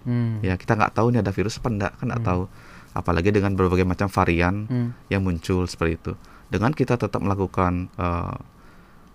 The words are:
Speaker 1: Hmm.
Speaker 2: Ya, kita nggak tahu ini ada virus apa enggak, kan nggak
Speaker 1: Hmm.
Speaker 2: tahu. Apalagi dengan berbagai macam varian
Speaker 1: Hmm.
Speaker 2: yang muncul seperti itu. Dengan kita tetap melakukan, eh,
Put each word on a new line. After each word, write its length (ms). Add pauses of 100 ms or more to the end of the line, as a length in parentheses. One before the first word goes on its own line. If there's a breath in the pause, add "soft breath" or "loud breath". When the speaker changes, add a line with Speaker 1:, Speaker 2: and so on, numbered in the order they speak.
Speaker 1:
Hmm. 380
Speaker 2:
Ya, 160
kita 180
nggak 200
tahu 160
ini 120
ada 80
virus 280
apa 120
enggak, 260
kan 120
nggak 140
Speaker 1:
Hmm. 80
Speaker 2:
tahu. 120 (500 loud breath)
Apalagi 400
dengan 220
berbagai 300
macam 260
varian 580
Speaker 1:
Hmm. 240 (160)
Speaker 2:
yang 140
muncul 420
seperti 320
itu. 160 (380 loud breath)
Dengan 220
kita 260
tetap 220
melakukan, 720
eh, 420 (800 loud breath)